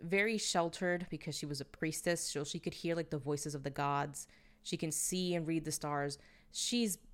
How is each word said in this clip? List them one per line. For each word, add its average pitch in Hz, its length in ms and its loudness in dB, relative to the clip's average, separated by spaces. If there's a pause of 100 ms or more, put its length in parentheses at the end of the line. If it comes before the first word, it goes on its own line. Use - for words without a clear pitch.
very 196 360 2
sheltered 175 720 2
because 156 280 -6
she - 100 -6
was 143 140 -4
a 139 40 -6
priestess, 143 560 0
so - 240 -2
she - 140 -4
could 160 160 -4
hear, 170 200 0
like, 165 160 -2
the 156 80 0
voices 147 360 -2
of 139 80 -6
the 139 80 -4
gods. 143 560 0 (360)
She - 140 -4
can 160 140 -2
see 180 440 2
and 170 120 0
read 165 180 2
the 156 80 -2
stars. 143 460 0 (320)
She's, 233 480 2 (160)